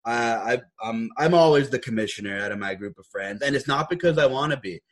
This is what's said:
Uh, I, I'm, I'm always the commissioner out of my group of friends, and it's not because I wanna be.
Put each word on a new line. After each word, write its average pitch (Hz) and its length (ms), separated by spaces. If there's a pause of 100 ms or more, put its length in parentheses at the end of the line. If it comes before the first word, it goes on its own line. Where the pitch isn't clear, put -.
Uh, 117 340 (180)
I, 123 40 (200)
I'm, 113 360
I'm 160 160
always 156 360
the 127 100
commissioner 104 600
out 101 120
of 101 80
my 98 160
group 98 220
of 98 100
friends, 98 340
and 139 140
it's 131 120
not 147 220
because 175 280
I 147 100
wanna 135 300
be. 92 220 (120)